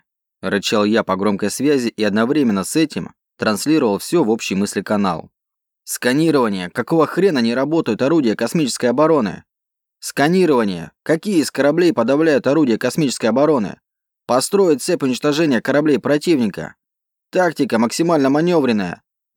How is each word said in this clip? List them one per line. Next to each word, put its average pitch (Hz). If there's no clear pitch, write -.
рычал 101
я 107
по 95
громкой 101
связи 131
и 107
одновременно 110
с -
этим -
транслировал 113
все 165
в 110
общий 113
мыслеканал. 98
"Сканирование! 123
Какого 147
хрена 175
не 117
работают 139
орудия 135
космической 123
обороны? 135
Сканирование! 139
Какие 165
из 127
кораблей 147
подавляют 135
орудия 135
космической 123
обороны? 117
Построить 147
цепь 170
уничтожения 139
кораблей 143
противника! 131
Тактика 147
максимально 143
маневренная! 135